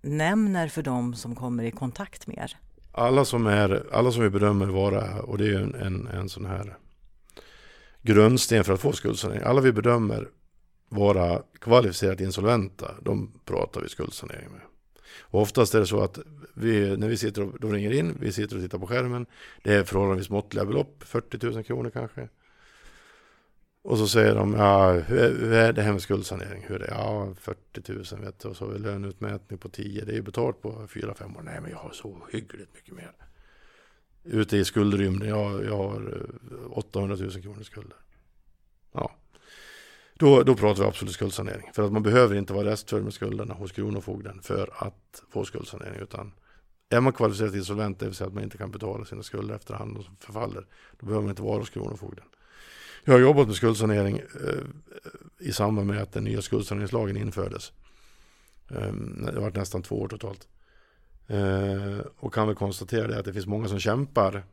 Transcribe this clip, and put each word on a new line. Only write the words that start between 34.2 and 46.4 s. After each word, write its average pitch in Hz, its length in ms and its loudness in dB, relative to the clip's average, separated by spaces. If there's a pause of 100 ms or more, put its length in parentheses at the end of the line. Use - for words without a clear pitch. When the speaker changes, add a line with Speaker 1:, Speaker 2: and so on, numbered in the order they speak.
Speaker 2:
ute 110 340 0
i 98 80 4
skuldrymden, 101 640 0
jag, 104 360 -4
jag 104 120 -4
har, 101 500 -8 (240)
eh, - 260 -12
åttahundratusen 98 640 -6
kronor 101 200 -16
i - 20 -16
skulder." 95 340 -18 (960)
Ja. - 180 -6 (1040)
Då, 135 300 10
då 127 120 8
pratar 101 280 4
vi 101 60 4
absolut 98 240 -6
skuldsanering. 98 600 -6
För 107 100 0
att 101 80 0
man 107 120 0
behöver 107 320 6
inte 98 180 -2
vara 101 160 -2
restförd 104 340 -4
med 104 100 -6
skulderna 104 400 -8
hos 95 180 -12
Kronofogden 101 680 -8
för 98 320 -6
att - 560 -12
få 101 160 -6
skuldsanering. - 560 -14
Utan 101 300 -14 (580)